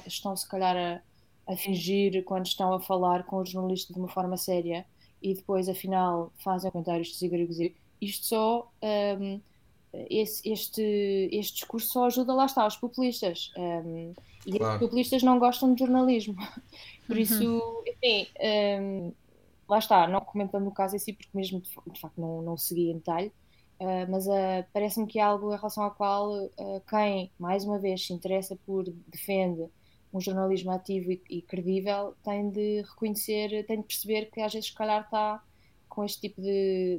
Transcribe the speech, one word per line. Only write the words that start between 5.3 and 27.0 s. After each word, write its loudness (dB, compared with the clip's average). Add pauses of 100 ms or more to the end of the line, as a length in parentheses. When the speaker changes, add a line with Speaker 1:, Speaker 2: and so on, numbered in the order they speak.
Speaker 1:
depois 0
afinal 0
fazem -2
comentários -2
de -12
zigue-zague, 0 (260)
isto -4
só, 2 (120)
ehm, 0 (680)
esse, 0
este, 0
este -2
discurso -6
só 4
ajuda, 2
lá 6
está, 4
os 0
populistas. -2
Ehm, -4 (340)
e -2
Speaker 2:
Claro. 2
Speaker 1:
os 0
populistas 2
não 8
gostam 6
de 0
jornalismo. 4
<laughs> -16
Por 0
Speaker 3:
Uhum. 4
Speaker 1:
isso, 0
enfim, 2 (140)
ehm, 0 (560)
lá 4
está, 6
não 2
comentando -2
o -4
caso -2
em -2
si, -6
porque -16
mesmo -2
de -16
fa-, -14
de -14
facto -12
não, -4
não -4
segui 0
em 0
detalhe, -2 (460)
eh, -2
mas, 0
eh, 2
parece-me 0
que -4
é 6
algo 4
em -2
relação -4
ao 0
qual, 0 (240)
eh, -6
quem, 2